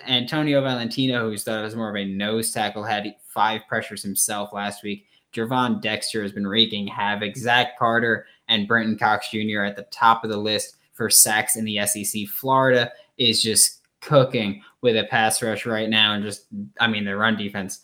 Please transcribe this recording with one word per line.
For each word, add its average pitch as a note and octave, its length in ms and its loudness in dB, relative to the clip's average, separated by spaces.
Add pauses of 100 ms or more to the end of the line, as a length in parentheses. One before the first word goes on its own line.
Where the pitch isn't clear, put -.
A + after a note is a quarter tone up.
Antonio C#3 540 2
Valentino, B2 640 0
who G#2+ 100 -4
started A2 280 -4
as A2 100 -8
more A2+ 140 -4
of G#2 60 -6
a G2+ 100 -4
nose G#2 460 -2
tackle, G#2 320 -4
had G#2 320 -4 (100)
five A2 420 -2
pressures G#2+ 360 -6
himself G#2 500 -4
last G2+ 300 -8
week. G2+ 240 -8 (260)
Gervon A#2 480 0
Dexter G#2+ 420 -4
has G2 80 -6
been G2+ 160 -6
wreaking G#2 400 2
havoc. G#2 480 -4
Zach A#2+ 420 2
Carter A#2 480 0 (220)
and G#2 200 0
Brenton A2 300 0
Cox G#2+ 320 0
Junior G#2+ 360 -2
at G#2 100 -4
the G2+ 80 -14
top - 400 2
of A2 60 -4
the G#2 80 -4
list G#2+ 400 -4 (160)
for A2 180 -4
sacks G#2+ 460 4
in A2+ 80 -4
the G#2 120 -2
S G2+ 180 0
E G#2 80 -6
C. G#2 220 -4
Florida C3 640 2 (260)
is A#2 260 2
just - 380 2 (200)
cooking B2 600 2 (180)
with A#2 160 2
a G#2 60 2
pass A2+ 400 0
rush G#2+ 240 -4
right A2 220 -2
now. G#2+ 240 4
And G#2 100 -2
just, G#2 240 -8 (320)
I A#2 80 4
mean, G#2 180 -2
their G2+ 120 -4
run A2 200 2
defense, G2+ 460 -8